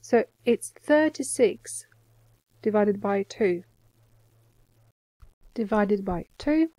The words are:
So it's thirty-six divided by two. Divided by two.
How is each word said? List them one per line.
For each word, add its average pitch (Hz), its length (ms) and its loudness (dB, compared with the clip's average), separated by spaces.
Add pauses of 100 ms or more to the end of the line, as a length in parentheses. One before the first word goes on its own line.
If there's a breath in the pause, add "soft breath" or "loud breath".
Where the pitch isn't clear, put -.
So - 240 2 (220)
it's - 260 -2 (100)
thirty-six 294 1040 0 (760)
divided 208 400 0
by 202 220 -2
two. 180 400 -2 (1900)
Divided 208 540 -2
by 175 180 -4 (140)
two. 320 400 0